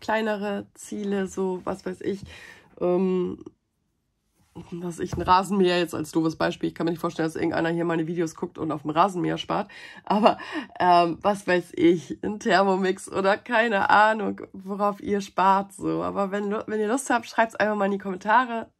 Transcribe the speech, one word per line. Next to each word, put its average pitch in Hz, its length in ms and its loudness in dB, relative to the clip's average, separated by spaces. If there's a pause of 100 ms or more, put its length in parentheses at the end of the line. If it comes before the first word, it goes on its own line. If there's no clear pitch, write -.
kleinere 208 720 -4
Ziele, 202 540 -6
so 185 360 -4
was - 220 -8
weiß 185 160 -8
ich, 196 220 -6 (580)
ähm, 185 600 0 (1300)
was 175 280 -8
ich, - 160 -4
ein 170 60 -2
Rasenmäher 180 580 4
jetzt 165 160 -2
als 156 160 -6
doofes 160 240 0
Beispiel. 170 320 -2
Ich 160 80 -6
kann 196 80 -4
mir 170 80 0
nicht 165 80 -6
vorstellen, 165 300 -2
dass 160 80 -8
irgendeiner 165 320 0
hier 170 160 0
meine 165 220 -2
Videos 165 280 -4
guckt - 220 -10
und 156 160 -4
auf 151 80 -6
dem 151 100 -6
Rasenmäher 165 460 2
spart. 185 340 -4 (320)
Aber, 208 340 4 (400)
ähm, 175 440 4
was 202 260 -2
weiß 180 280 0
ich, 165 460 2
ein 208 200 -6
Thermomix 190 680 2
oder 196 280 0
keine 226 520 0
Ahnung, 202 520 4 (100)
worauf 196 480 -4
ihr 202 220 -2
spart, 196 500 2
so. 160 320 -4
Aber 185 280 -2
wenn, 202 200 -2
wenn 214 300 -4
ihr 208 80 0
Lust 269 200 -2
habt, 233 180 0
schreibt's 226 280 0
einfach 208 220 0
mal 196 80 2
in 202 60 2
die 196 80 -2
Kommentare. 220 720 0 (100)